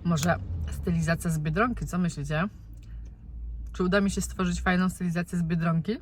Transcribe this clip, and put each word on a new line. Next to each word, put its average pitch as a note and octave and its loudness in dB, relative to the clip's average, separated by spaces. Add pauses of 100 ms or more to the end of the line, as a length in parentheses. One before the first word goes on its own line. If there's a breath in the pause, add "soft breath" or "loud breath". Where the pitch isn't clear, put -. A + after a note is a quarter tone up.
może E3 4 (340)
stylizacja E3 0
z D#3 2
Biedronki, D#3+ 2
co F3 -2
myślicie? D#3 0 (1200 loud breath)
Czy - 0
uda F#3 6
mi G3+ 4
się G3 -2
stworzyć F3+ -2
fajną F#3 4
stylizację F3 -2
z E3+ 2
Biedronki? E3 2